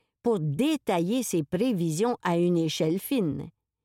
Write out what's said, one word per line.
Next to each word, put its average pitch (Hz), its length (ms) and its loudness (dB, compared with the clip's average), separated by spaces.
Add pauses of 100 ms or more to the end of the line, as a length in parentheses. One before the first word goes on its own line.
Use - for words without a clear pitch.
(220)
pour 233 160 2
détailler 196 840 0
ses 165 180 0
prévisions 185 800 0
à 170 160 0
une 175 180 2
échelle 165 440 0
fine, 160 500 -2 (340)